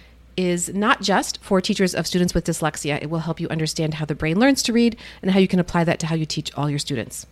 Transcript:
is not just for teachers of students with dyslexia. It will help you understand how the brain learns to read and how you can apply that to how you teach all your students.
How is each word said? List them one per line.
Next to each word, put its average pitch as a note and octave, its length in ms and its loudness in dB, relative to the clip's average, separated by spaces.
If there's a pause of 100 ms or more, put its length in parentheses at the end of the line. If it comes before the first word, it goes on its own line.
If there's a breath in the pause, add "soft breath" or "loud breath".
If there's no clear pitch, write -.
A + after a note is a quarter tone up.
(360 soft breath)
is F3 360 -2
not G#3 300 2
just - 400 0
for F#3+ 180 2
teachers F#3+ 340 0
of D#3+ 120 -2
students F3+ 280 0
with E3+ 100 0
dyslexia. D3+ 580 -2
It D3 80 -8
will E3 80 -2
help E3 220 -6
you E3 80 -4
understand D#3 460 -2
how D#3 100 -6
the D3+ 100 -4
brain D#3+ 240 0
learns C4 240 4
to A#3+ 100 0
read A#3 240 4 (240 loud breath)
and F#3+ 120 0
how G3 80 6
you F#3 80 6
can F#3 100 2
apply F3 260 2
that D#3+ 160 2
to E3+ 60 0
how D#3+ 80 -2
you D#3+ 100 0
teach - 300 -6
all C#3+ 160 -2
your C#3+ 80 -2
students. - 540 -6